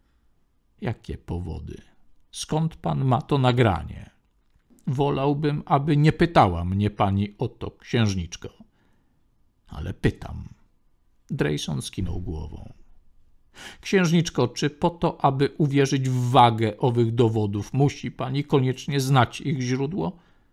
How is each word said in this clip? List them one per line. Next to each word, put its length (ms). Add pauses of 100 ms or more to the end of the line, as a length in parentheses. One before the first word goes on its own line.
(800)
„Jakie 380
powody? 640 (480)
Skąd 460
pan 280
ma 180
to 160
nagranie?” 720 (760)
„Wolałbym, 800
aby 300
nie 160
pytała 520
mnie 260
pani 480
o 100
to, 220
księżniczko.” 800 (1160)
„Ale 280
pytam”. 540 (800)
Drayson 520
skinął 380
głową. 520 (1080)
„Księżniczko, 680
czy 220
po 200
to, 340
aby 340
uwierzyć 500
w 220
wagę 480
owych 360
dowodów, 580
musi 380
pani 340
koniecznie 560
znać 400
ich 200
źródło? 560 (360)